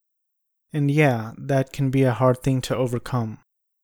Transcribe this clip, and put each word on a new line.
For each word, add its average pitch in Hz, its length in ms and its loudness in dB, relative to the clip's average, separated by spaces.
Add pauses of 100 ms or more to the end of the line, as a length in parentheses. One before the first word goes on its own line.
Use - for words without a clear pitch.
(720)
And 143 160 0
yeah, 131 480 2
that 135 360 -2
can 135 180 -2
be 135 140 4
a 123 80 4
hard 127 320 2
thing 131 160 0
to - 160 -4
overcome. 120 640 -4 (460)